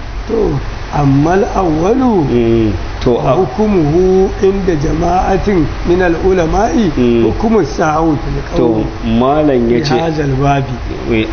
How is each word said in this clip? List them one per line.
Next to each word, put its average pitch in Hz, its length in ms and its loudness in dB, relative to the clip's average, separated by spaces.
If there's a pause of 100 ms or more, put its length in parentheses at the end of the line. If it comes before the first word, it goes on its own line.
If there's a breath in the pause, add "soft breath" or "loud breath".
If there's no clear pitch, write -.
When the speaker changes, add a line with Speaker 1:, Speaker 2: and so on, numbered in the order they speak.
(280)
Speaker 1:
To, 170 280 -2 (400)
ammal 147 480 2 (120)
awwalu 190 760 2
Speaker 2:
Mm, 117 400 2 (320)
to, 120 160 2
a- 143 160 0
Speaker 1:
hukumuhu 185 960 2 (120)
inda 196 380 2
jama'atin 175 840 0 (240)
min 180 120 2
al-ulama'i 185 960 0
Speaker 2:
Mm. 117 320 2
Speaker 1:
hukumu 220 380 0
sahwi 156 500 -2
fil 139 420 -6
Speaker 2:
To, 131 60 2
Speaker 1:
qawli 113 560 -2
Speaker 2:
malam 135 500 2
ya 120 100 2
Speaker 1:
fi 113 40 -2
Speaker 2:
ce, 156 160 0
Speaker 1:
hadzal 151 400 -2
babi. 139 320 0 (400)
Speaker 2:
eh, 110 220 0